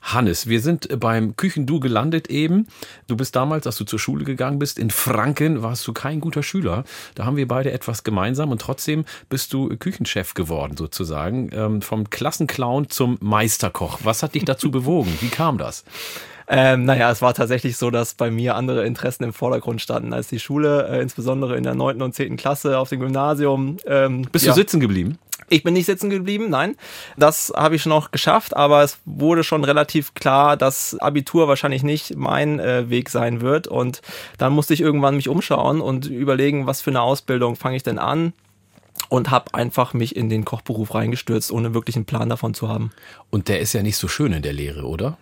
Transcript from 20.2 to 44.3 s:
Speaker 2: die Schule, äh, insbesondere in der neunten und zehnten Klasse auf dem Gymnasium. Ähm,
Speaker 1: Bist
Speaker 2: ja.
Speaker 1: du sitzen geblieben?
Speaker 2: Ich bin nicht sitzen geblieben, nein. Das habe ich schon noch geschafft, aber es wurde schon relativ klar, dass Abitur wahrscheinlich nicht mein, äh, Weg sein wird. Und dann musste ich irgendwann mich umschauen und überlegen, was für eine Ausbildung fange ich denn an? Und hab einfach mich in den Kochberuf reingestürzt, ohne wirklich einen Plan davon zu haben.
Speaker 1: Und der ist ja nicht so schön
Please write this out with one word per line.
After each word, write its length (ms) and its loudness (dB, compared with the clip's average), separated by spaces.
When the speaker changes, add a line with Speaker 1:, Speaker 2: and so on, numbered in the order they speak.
Speaker 2:
die 100 -6
Schule, 480 2
äh, 120 -2
insbesondere 560 -2
in 80 -2
der 120 -2
neunten 260 0
und 140 -4
zehnten 220 -4
Klasse 420 0
auf 100 -2
dem 120 -4
Gymnasium. 840 0
Ähm, 460 2
Speaker 1:
Bist 160 2
Speaker 2:
ja. 60 8
Speaker 1:
du 20 8
sitzen 240 4
geblieben? 400 0
Speaker 2:
Ich 120 6
bin 140 2
nicht 100 2
sitzen 240 0
geblieben, 400 -2
nein. 260 0
Das 380 4
habe 200 4
ich 80 0
schon 80 2
noch 180 2
geschafft, 480 2
aber 240 6
es 240 2
wurde 380 2
schon 200 0
relativ 520 2
klar, 420 4
dass 400 0
Abitur 500 2
wahrscheinlich 360 2
nicht 320 -2
mein, 440 0
äh, 300 0
Weg 200 0
sein 320 0
wird. 260 0
Und 340 -2
dann 140 4
musste 200 4
ich 80 2
irgendwann 360 4
mich 120 -2
umschauen 520 2
und 260 -2
überlegen, 580 2
was 160 -2
für 80 -2
eine 140 2
Ausbildung 540 0
fange 180 -4
ich 80 -4
denn 160 -2
an? 340 0
Und 220 0
hab 260 0
einfach 380 0
mich 220 -2
in 160 -2
den 140 0
Kochberuf 500 -6
reingestürzt, 560 -2
ohne 240 -2
wirklich 200 -2
einen 100 -2
Plan 220 -2
davon 280 -2
zu 140 -4
haben. 200 -2
Speaker 1:
Und 200 -2
der 100 2
ist 140 -2
ja 100 0
nicht 140 -2
so 100 -4
schön 260 0